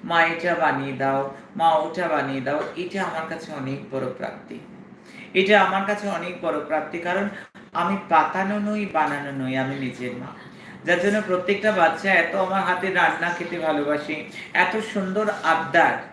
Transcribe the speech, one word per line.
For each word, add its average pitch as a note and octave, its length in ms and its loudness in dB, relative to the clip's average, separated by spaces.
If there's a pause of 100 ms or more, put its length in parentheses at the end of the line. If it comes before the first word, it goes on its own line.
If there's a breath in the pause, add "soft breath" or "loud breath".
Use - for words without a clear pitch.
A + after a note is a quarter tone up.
মা, E3 200 4
এটা E3+ 300 0
বানিয়ে C#3 380 0
দাও, C3+ 420 0 (220 loud breath)
মা, D#3+ 180 6
ওটা E3 340 0
বানিয়ে C3+ 320 0
দাও।" C#3+ 220 0 (140)
এটা F3+ 260 -4
আমার D#3+ 260 -4
কাছে D#3+ 240 -8
অনেক C3+ 380 -6
বড় C3 160 -4 (100)
প্রাপ্তি, - 420 -10 (760 loud breath)
এটা G3 260 6
আমার F#3+ 260 2
কাছে G3+ 220 -2
অনেক F3 340 -6
বড় D3+ 180 -2
প্রাপ্তি। D3+ 380 -4
কারণ F#3 300 -2 (440 loud breath)
আমি F3+ 240 0 (120)
পাতানো F#3+ 500 4
নই, G#3 280 -2
বানানো C#3+ 580 0
নই, C3 120 -2
আমি C3+ 200 -2
নিজের B2 400 -6
মা। B2+ 100 -10 (580 loud breath)
যার F3 160 4
জন্য G#3 260 2
প্রত্যেকটা G3 460 2
বাচ্চা F#3 420 4
এত E3 200 2
আমার F#3+ 280 0
হাতে F#3 300 0
রান্না E3+ 380 2
খেতে E3+ 280 -4
ভালোবাসে, D3 640 -2 (300 loud breath)
এত G3 220 2 (180)
সুন্দর G3 320 0 (160)
আবদার। D3+ 540 4 (160)